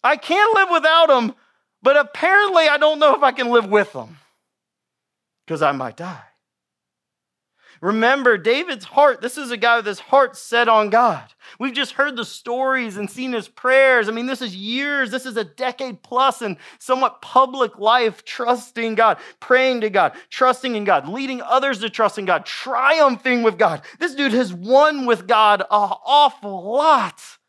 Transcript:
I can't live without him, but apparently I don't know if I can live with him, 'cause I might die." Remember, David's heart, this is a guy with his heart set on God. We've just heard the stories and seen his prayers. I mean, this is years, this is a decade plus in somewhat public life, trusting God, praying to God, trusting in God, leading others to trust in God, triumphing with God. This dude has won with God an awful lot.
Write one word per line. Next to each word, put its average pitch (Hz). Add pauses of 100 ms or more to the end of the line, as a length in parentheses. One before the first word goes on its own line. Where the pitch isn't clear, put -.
I 269
can't 415
live 381
without 320
him, 240 (480)
but 277
apparently 339
I 294
don't 302
know 294
if 285
I 262
can 254
live 233
with 202
him, 131 (1300)
'cause 156
I 143
might 131
die." 170 (1600)
Remember, 226
David's 247
heart, 285
this 254
is 277
a 240
guy 233
with 233
his 196
heart 269
set 233
on 214
God. 220 (240)
We've 254
just 262
heard 277
the 233
stories 247
and 202
seen 254
his 220
prayers. 254
I 220
mean, 233
this 262
is 214
years, 254
this 254
is 226
a 226
decade 247
plus 254
in 196 (200)
somewhat 262
public 254
life, 226
trusting 233
God, 208 (220)
praying 254
to 214
God, 180 (140)
trusting 254
in 208
God, 156
leading 254
others 262
to 220
trust 214
in 196
God, 175
triumphing 254
with 214
God. 170 (160)
This 302
dude 277
has 220
won 262
with 220
God 214
an - (380)
awful 254
lot. 247 (280)